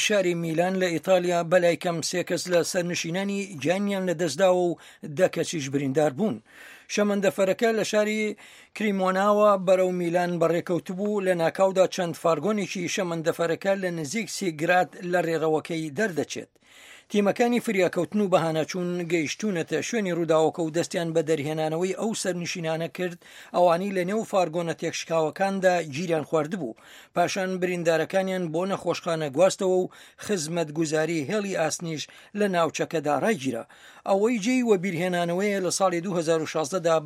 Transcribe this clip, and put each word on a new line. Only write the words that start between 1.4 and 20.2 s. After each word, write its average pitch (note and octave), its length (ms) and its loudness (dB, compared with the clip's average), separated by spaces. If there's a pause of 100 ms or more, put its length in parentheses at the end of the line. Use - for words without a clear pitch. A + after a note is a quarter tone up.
بەلای F3 320 4
کەم E3+ 140 -2 (120)
سێ F3 200 -2
کەس F3 220 -2
لە F3 80 4 (120)
سەرنشینانی F3+ 720 -2 (200)
گیانیان F#3+ 480 0
لەدەستداوە F3+ 600 2
و D#3 80 -4 (400)
دە F3+ 180 6
کەسیش D#3+ 380 -4
بریندار C#3+ 440 2
بوون. F3+ 180 0 (580)
شەمەندەفەرەکە G3+ 840 2
لە G3+ 140 0
شاری G#3+ 440 0 (400)
کریمۆناوە G3+ 760 2 (160)
بەرەو F#3 260 4 (100)
میلان F3 300 0 (100)
بەڕێکەوت E3 460 0 (100)
بوو، G#3 300 -2
لە F#3 140 4
ناکاودا F#3 440 4 (100)
چەند E3+ 260 -4
فارگۆنێکی F3 720 0
شەمەندەفەرەکە E3+ 760 -2 (100)
لە F#3 160 -2
نزیک D#3+ 300 -6 (100)
سیگراد F3 520 2 (220)
لە F3+ 160 2
ڕێڕەوەکەی D#3+ 720 -2
دەردەچێت. D3+ 540 -4 (600)
تیمەکانی A#3 540 2
فریاکەوتن F#3 560 0
و F#3+ 120 0
بەهانەچوون E3 580 0 (200)
گەیشتوونەتە E3 640 -2 (100)
شوێنی G3 300 -2
ڕووداوەکە D#3+ 460 2